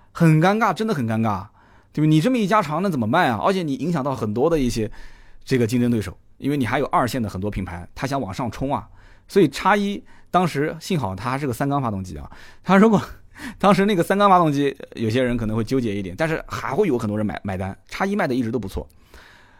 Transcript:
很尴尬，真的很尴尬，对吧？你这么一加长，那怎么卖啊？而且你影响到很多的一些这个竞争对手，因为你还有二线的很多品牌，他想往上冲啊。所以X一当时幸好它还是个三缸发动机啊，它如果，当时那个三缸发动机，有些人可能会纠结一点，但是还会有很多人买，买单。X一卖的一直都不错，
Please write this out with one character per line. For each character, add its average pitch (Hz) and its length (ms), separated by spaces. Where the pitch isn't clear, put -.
很 160 300
尴 190 180
尬， 214 160
真 220 100
的 220 80
很 131 140
尴 110 140
尬， 104 260
对 151 120
吧？ 156 40
你 156 120
这 226 120
么 262 40
一 214 120
加 214 120
长， 156 220
那 202 80
怎 147 80
么 113 80
卖 156 220
啊？ 110 120
而 196 120
且 185 100
你 147 120
影 143 180
响 151 100
到 139 100
很 107 220
多 135 160
的 165 80
一 127 100
些 110 220
这 135 120
个 117 80
竞 120 160
争 120 80
对 120 120
手， - 180
因 135 120
为 147 60
你 131 100
还 127 140
有 131 60
二 156 200
线 123 160
的 104 60
很 95 120
多 101 80
品 104 160
牌， 87 300
他 139 140
想 139 120
往 95 140
上 123 160
冲 139 240
啊。 104 140
所 196 120
以 175 60
X 190 320
一 202 260
当 180 140
时 147 340
幸 180 180
好 98 160
它 101 160
还 131 80
是 147 80
个 123 60
三 139 160
缸 139 120
发 127 80
动 98 140
机 90 140
啊， 71 120
它 185 120
如 214 140
果， 190 100
当 196 140
时 190 140
那 214 80
个 170 80
三 190 160
缸 202 100
发 185 100
动 160 140
机， 139 240
有 110 120
些 123 140
人 123 140
可 117 100
能 107 100
会 113 60
纠 127 180
结 110 140
一 101 80
点， 90 160
但 160 100
是 160 200
还 120 260
会 202 140
有 123 100
很 113 100
多 104 80
人 107 80
买， 92 200
买 98 120
单。 95 200
X 190 200
一 202 80
卖 196 100
的 131 80
一 131 80
直 113 80
都 127 80
不 101 80
错， 76 220